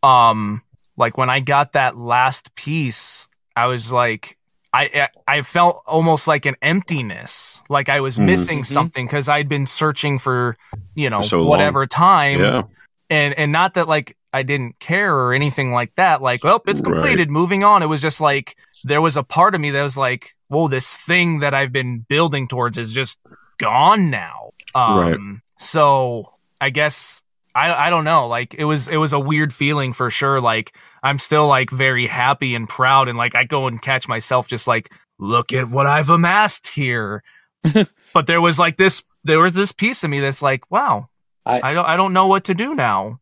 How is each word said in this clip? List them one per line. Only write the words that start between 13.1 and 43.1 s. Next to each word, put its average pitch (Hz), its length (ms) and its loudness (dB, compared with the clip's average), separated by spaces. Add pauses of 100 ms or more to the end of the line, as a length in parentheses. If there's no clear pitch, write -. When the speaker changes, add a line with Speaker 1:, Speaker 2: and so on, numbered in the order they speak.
Speaker 1:
and 147 120 0
not 175 240 0
that, 165 140 0
like, 151 280 -2 (160)
I 135 120 -2
didn't 131 340 -6
care 190 380 -2
or 123 160 0
anything 135 400 -2
like 120 240 -4
that. 160 260 2
Like, 123 220 -2
"Well, 226 240 4
it's - 120 -2
Speaker 2:
Right. - 120 -2
Speaker 1:
completed, 185 380 0
moving 180 340 0
on." 208 180 4
It 156 40 -2
was 151 140 -2
just 151 200 -2
like, 143 340 -2 (300)
there 143 160 2
was 156 160 2
a 139 80 -2
part 180 320 2
of 160 40 -2
me 147 100 -2
that 139 120 0
was 139 160 -2
like, 127 320 -4 (160)
"Whoa, 151 220 0
this 131 280 0
thing 170 440 0
that 143 120 0
I've 139 200 0
been 123 360 -6
building 143 380 0
towards 120 320 -4
is 110 140 -8
just 127 260 -4 (400)
gone 156 520 2
now." 80 420 -10 (240)
Speaker 2:
Right. 101 400 2
Speaker 1:
Um, 101 260 -14 (160)
so 131 720 0 (300)
I 139 100 -2
guess, - 540 -2 (320)
I, 165 180 0 (140)
I - 20 2
don't 165 140 0
know. 151 240 2
Like, 120 260 -6
it 156 100 -6
was, 151 220 0
it 160 120 -2
was 156 140 0
a 147 60 0
weird 151 340 -2
feeling 143 400 -2
for 123 180 -4
sure. 139 300 0
Like, 113 360 -2 (260)
I'm 135 160 0
still, 151 300 2
like, 131 220 4
very 127 360 0
happy 127 480 -2
and 113 140 -6
proud. 131 400 2
And, 120 100 -8
like, 120 160 -4
I 120 80 2
go 135 240 -2
and 117 160 -6
catch 131 240 -2
myself 123 400 -2
just 120 220 -2
like, 113 220 -2 (280)
"Look 113 340 -2
at 127 180 -2
what 135 180 2
I've 147 220 2
amassed 175 580 2
here." 113 560 -4 (400)
Speaker 3:
<laughs> 165 500 0
Speaker 1:
But 160 140 4
there 170 120 2
was, 165 200 2
like, 170 160 2
this, 185 260 4 (220)
there 156 160 4
was 175 140 4
this 196 180 0
piece 233 320 0
of 156 60 -2
me 139 100 -2
that's 135 220 -2
like, 135 280 -2
"Wow, 190 380 -2 (360)
Speaker 4:
I 123 260 -2
Speaker 1:
I 151 40 -4
don't, 170 140 0
I 165 80 2
don't 190 160 0
know 190 160 4
what 196 160 2
to 190 100 0
do 254 220 -4
now. 110 460 -2